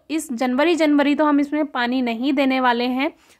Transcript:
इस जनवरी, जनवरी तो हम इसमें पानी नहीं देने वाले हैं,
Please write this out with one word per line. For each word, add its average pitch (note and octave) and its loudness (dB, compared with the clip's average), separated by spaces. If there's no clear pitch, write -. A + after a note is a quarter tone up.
इस D4+ -6
जनवरी, C4 0
जनवरी D4 2
तो D4+ 2
हम D4 2
इसमें D4 -2
पानी B3+ -2
नहीं A#3+ -2
देने C4 0
वाले A#3+ 2
हैं, C4 -2